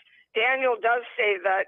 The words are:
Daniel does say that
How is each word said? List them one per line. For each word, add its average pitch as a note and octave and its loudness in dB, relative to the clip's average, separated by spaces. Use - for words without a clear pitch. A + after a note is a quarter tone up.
Daniel B3+ 0
does A#3 0
say G#3 2
that F#3+ 0